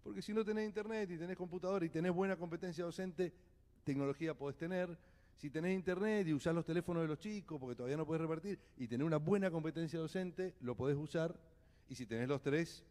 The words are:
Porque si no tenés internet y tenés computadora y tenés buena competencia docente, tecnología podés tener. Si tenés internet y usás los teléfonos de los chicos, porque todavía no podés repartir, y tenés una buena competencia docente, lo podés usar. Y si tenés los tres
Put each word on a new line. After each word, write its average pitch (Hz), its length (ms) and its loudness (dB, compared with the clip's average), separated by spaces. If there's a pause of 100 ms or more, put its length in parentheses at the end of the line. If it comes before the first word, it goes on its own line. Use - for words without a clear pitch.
Porque 208 180 -8
si 208 140 -4
no 220 100 4
tenés 214 220 0
internet 214 440 -4
y 175 60 -6
tenés 175 180 -4
computadora 180 520 0
y - 20 0
tenés 175 240 2
buena 190 240 2
competencia 170 480 -4
docente, 180 480 -2 (520)
tecnología 139 520 0
podés 143 220 -6
tener. 175 380 0 (380)
Si - 140 -8
tenés 165 260 2
internet 190 540 2
y 156 60 6
usás 165 200 4
los 165 120 2
teléfonos 165 360 0
de 160 60 2
los 151 100 -2
chicos, 196 400 -8
porque 127 160 -6
todavía 127 220 -2
no 156 80 0
podés 160 160 0
repartir, 160 400 -2 (160)
y 127 100 -4
tenés 123 200 2
una 160 100 4
buena 190 340 4
competencia 160 480 -2
docente, 180 640 -2
lo 123 160 -2
podés 139 220 2
usar. 160 360 0 (540)
Y 131 60 -10
si 123 100 -8
tenés 113 240 0
los 139 140 2
tres 156 480 0